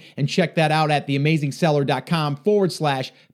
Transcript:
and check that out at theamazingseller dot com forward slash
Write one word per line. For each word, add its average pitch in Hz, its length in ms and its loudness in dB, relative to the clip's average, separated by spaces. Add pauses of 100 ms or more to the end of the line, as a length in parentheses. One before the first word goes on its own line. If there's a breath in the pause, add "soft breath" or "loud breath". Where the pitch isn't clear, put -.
(160 loud breath)
and 139 100 -2
check 170 280 0
that 156 180 2
out 151 180 2
at 143 160 0
theamazingseller 143 800 0
dot 131 200 -2
com 151 300 -2
forward 202 360 0
slash 139 400 -4 (220 soft breath)